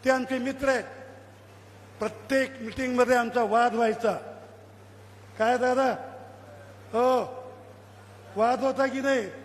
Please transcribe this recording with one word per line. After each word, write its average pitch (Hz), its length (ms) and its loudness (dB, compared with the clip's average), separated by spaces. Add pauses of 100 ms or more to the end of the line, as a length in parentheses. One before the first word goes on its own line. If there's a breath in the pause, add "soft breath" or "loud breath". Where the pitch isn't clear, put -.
ते 262 60 2
आमचे 254 280 0
मित्र 269 300 -2
आहेत, 247 160 0 (1120)
प्रत्येक 262 600 -2
मीटिंगमध्ये 247 560 2
आमचा 240 260 2
वाद 226 320 2
व्हायचा. 220 380 2 (1300)
काय 240 200 2
दादा? 254 320 2 (1000)
हो, 240 140 4 (1300)
वाद 226 240 2
होता 269 260 2
की 262 140 -2
नाही? 254 280 0 (160)